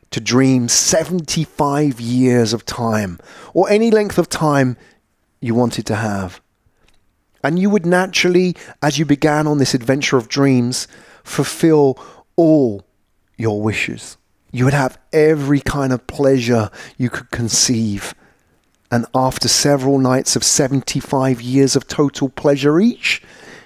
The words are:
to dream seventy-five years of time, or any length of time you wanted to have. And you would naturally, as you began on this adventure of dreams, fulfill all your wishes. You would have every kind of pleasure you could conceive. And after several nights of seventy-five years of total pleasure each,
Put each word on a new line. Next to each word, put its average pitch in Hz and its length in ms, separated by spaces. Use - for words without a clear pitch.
to 120 80
dream 123 480
seventy-five 151 1300
years 120 520
of 117 120
time, 107 540
or 170 160
any 220 220
length 208 280
of 170 100
time 139 480
you 120 120
wanted 117 340
to 110 100
have. 101 440
And 151 160
you 202 120
would 196 160
naturally, 180 680
as 147 200
you 165 40
began 151 440
on 147 100
this 135 160
adventure 135 420
of 113 120
dreams, 127 580
fulfill 147 760
all 143 500
your 107 240
wishes. - 560
You 123 120
would 135 100
have 135 220
every 151 460
kind 135 340
of 123 140
pleasure 120 640
you 123 140
could - 220
conceive. 113 840
And 117 200
after 131 360
several 139 500
nights 127 380
of 120 80
seventy-five 131 1000
years 127 320
of 131 140
total 143 400
pleasure 147 500
each, - 440